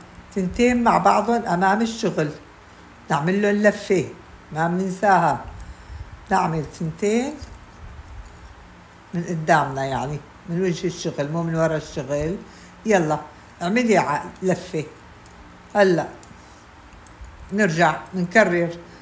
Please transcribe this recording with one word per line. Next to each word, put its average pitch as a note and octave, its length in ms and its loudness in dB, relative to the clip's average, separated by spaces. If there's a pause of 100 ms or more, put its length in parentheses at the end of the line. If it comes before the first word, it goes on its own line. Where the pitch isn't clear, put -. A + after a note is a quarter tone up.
(360)
تنتين A#3+ 480 2
مع G3 140 6
بعضهم G3+ 480 4
أمام F#3+ 360 2
الشغل، E3 480 -2 (800)
نعمل E3 320 0
لهم G#3 140 2
لفة، G3+ 500 2 (460)
ما D#3 160 -2
بننساها. F3+ 760 2 (880)
نعمل E3+ 340 0 (140)
تنتين G#3 540 -2 (1800)
من E3+ 100 -4
قدامنا، D#3 600 0
يعني C3+ 340 -4 (300)
من E3+ 120 -2
وجه F3+ 260 -2
الشغل، D3+ 440 -6
مو E3 120 -2
من E3 120 -2
ورا D#3+ 220 0
الشغل. D3 580 -6 (500)
يلا، E3 340 2 (420)
اعملي A3 360 2
ع-، C#3+ 260 0 (200)
لفة. E3+ 400 -4 (920)
هلأ F#3+ 320 4 (1500)
نرجع، E3+ 420 4 (180)
نكرر، F3+ 560 2 (320)